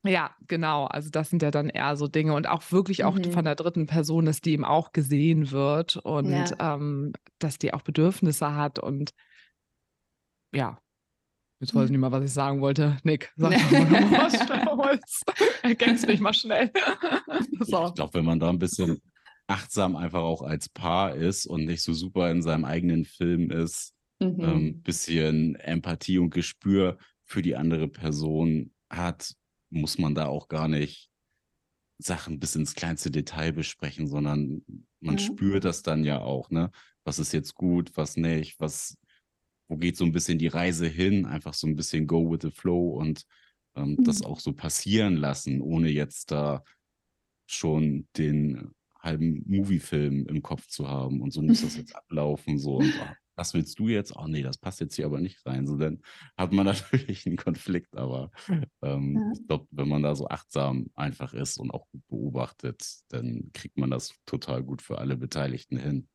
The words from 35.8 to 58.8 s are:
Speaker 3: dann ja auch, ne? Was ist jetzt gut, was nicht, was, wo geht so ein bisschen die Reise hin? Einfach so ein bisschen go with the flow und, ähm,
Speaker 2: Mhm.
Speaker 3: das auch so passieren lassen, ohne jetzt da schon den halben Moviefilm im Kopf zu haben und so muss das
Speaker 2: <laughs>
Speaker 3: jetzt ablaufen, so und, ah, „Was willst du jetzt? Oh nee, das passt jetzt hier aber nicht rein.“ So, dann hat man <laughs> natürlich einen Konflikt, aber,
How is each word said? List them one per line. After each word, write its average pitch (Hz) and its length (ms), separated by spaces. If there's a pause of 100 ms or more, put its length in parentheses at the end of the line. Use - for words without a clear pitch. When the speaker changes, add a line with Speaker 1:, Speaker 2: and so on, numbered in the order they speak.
Speaker 3:
dann 78 220
ja 71 160
auch, 65 300
ne? 82 200 (340)
Was 73 140
ist 76 140
jetzt 78 220
gut, 87 420
was 76 200
nicht, 82 440
was, - 360 (720)
wo 80 80
geht 87 200
so 92 80
ein 82 80
bisschen 82 260
die 82 100
Reise 85 380
hin? 90 400
Einfach 78 280
so - 120
ein 76 100
bisschen 78 300
go 82 240
with 82 120
the 78 80
flow 87 400
und, 76 340 (520)
ähm, 147 220
Speaker 2:
Mhm. 262 40
Speaker 3:
das 220 200
auch - 180
so - 120
passieren 98 640
lassen, 69 440
ohne 82 300
jetzt 73 400
da 73 320 (840)
schon 78 720
den 73 560 (260)
halben 80 480
Moviefilm 76 800
im 76 160
Kopf - 260
zu 69 200
haben 67 320
und 139 120
so 151 100
muss 226 180
das 233 160
Speaker 2:
<laughs> - 0
Speaker 3:
jetzt - 180
ablaufen, - 640
so 69 200
und, - 200
ah, - 160 (220)
„Was - 180
willst 80 240
du 110 100
jetzt? 104 280
Oh 78 100
nee, 76 160
das 65 160
passt - 220
jetzt 78 160
hier 76 100
aber 73 140
nicht 92 260
rein.“ 67 200
So, 71 100
dann 78 260 (340)
hat 90 160
man 98 140
<laughs> - 380
natürlich - 220
einen 85 100
Konflikt, 87 600
aber, 65 340 (520)